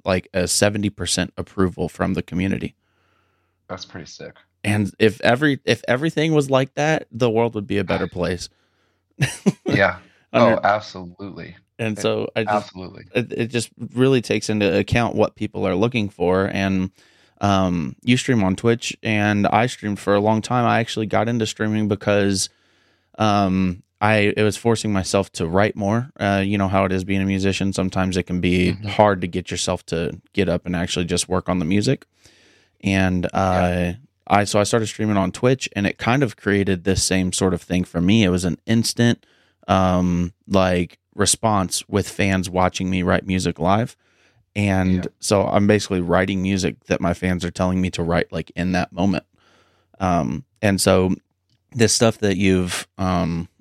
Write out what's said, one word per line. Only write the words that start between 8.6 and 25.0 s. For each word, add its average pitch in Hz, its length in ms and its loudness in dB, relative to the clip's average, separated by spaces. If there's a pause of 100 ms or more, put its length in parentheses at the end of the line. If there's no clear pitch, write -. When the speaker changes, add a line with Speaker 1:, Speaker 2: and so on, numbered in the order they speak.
Speaker 1:
<laughs> 143 120 -2 (360)
Speaker 2:
Yeah. 92 320 2 (360)
Speaker 1:
Under- 113 220 4
Speaker 2:
Oh, - 60 -4
absolutely. 90 920 -6 (220)
Speaker 1:
And 110 180 -4
Speaker 2:
It - 60 -12
Speaker 1:
so 110 340 -2
I 113 80 -2
just, 104 100 -2 (120)
Speaker 2:
absolutely. 92 380 -16 (100)
Speaker 1:
it, 120 180 -2
it 117 140 -4
just 120 240 -4 (240)
really 131 260 4
takes 107 300 -4
into 101 280 2
account 107 380 0
what 107 180 2
people 104 320 -6
are 92 80 0
looking 107 360 0
for. 92 420 0
And, 95 380 -2 (500)
um, 92 600 2
you 123 160 2
stream 113 260 0
on 92 100 2
Twitch, 117 480 -2
and 104 440 2
I 113 200 2
streamed 104 320 -6
for 101 160 0
a 101 60 4
long 107 220 2
time. 120 240 0
I 113 140 2
actually 110 260 -4
got 107 200 0
into 117 200 -2
streaming 107 420 -2
because, 101 640 0 (680)
um, 95 640 0 (200)
I, 107 340 2
it 107 60 0
was 104 140 0
forcing 110 360 -2
myself 98 400 0